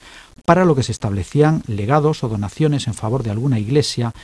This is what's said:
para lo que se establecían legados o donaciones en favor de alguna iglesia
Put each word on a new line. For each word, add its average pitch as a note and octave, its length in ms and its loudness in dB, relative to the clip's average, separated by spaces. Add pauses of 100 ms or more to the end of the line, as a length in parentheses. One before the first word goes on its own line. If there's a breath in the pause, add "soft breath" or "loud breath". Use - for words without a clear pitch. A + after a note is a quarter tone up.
(440 loud breath)
para F3 200 4
lo E3 100 4
que C3 80 2
se - 80 -4
establecían A#2 800 0
legados C#3 560 0
o A#2+ 40 -2
donaciones A#2 600 -2
en G#2+ 60 -4
favor A#2 280 -4
de A2+ 80 -4
alguna A#2 300 0
iglesia A#2+ 520 -2 (120)